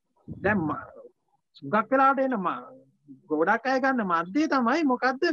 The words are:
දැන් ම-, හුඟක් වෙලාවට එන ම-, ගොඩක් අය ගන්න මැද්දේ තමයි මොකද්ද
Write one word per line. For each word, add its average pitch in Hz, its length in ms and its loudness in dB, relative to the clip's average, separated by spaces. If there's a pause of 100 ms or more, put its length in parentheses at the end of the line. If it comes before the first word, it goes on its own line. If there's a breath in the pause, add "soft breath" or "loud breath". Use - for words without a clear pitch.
(280)
දැන් 196 320 -2
ම-, 147 220 -4 (760)
හුඟක් 208 360 -2
වෙලාවට 269 340 4
එන 254 100 -2
ම-, 156 280 -4 (640)
ගොඩක් 170 420 0
අය 262 120 2
ගන්න 254 280 0
මැද්දේ 180 400 0
තමයි 269 360 2
මොකද්ද 254 500 0